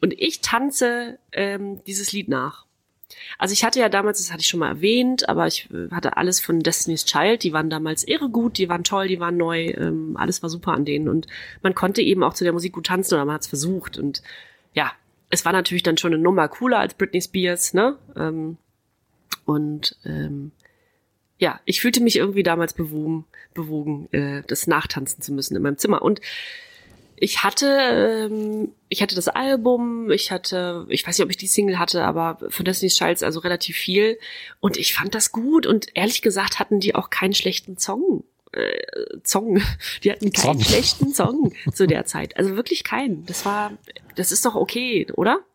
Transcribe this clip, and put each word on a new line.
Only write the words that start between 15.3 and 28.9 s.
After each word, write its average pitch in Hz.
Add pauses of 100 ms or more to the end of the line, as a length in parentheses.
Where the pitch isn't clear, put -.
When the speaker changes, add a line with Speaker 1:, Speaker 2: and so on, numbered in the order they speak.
Speaker 1:
es -
war 170
natürlich 180
dann 165
schon 170
eine 160
Nummer 170
cooler 240
als -
Britney 185
Spears, 180
ne? 254 (180)
Ähm, 160 (880)
und, 151
ähm, 151 (840)
ja, -
ich -
fühlte 240
mich 233
irgendwie 196
damals 170
bewogen, 156 (260)
bewogen, 151
äh, 143
das -
nachtanzen 151
zu -
müssen 139
in -
meinem 143
Zimmer. 208
Und 208 (960)
ich -
hatte, 285
ähm, 220 (160)
ich -